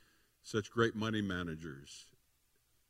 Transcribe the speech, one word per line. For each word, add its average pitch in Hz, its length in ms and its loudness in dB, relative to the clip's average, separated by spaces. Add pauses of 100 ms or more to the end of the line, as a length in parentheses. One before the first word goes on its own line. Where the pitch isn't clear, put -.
(440)
such - 260 0
great 117 240 4
money 110 280 0
managers. 82 840 -4 (840)